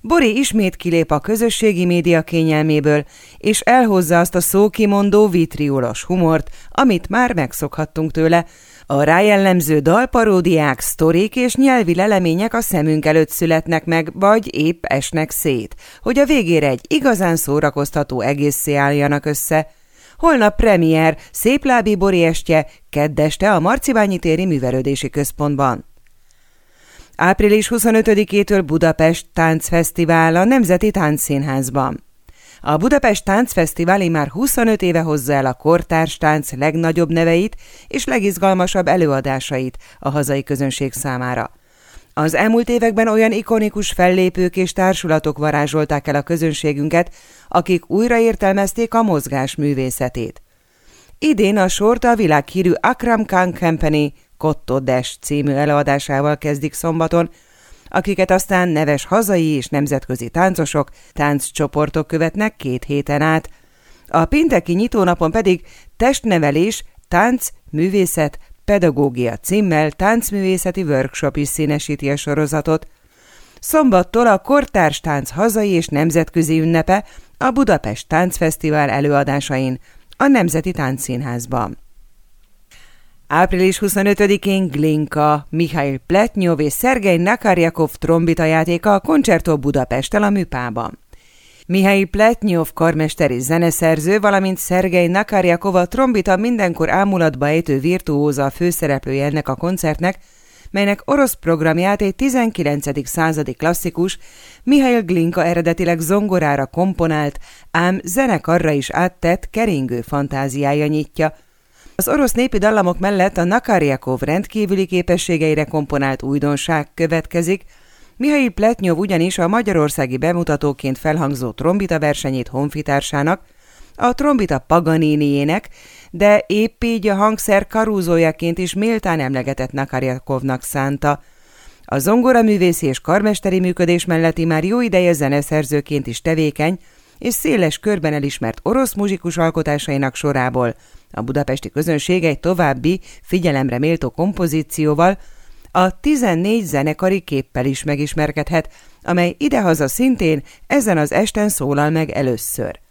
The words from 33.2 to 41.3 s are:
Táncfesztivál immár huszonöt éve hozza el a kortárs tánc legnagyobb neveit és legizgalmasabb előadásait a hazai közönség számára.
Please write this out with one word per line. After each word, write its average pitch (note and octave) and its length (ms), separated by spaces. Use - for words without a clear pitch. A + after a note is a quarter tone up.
Táncfesztivál F#3+ 760
immár E3 280
huszonöt A3+ 540
éve E3+ 180
hozza D3 320
el C3+ 140
a B2+ 80
kortárs E3 600
tánc D3+ 360
legnagyobb D#3+ 580
neveit E3 460
és - 180
legizgalmasabb F#3+ 840
előadásait C3+ 880
a - 100
hazai C#3 340
közönség C3+ 500
számára. B2 580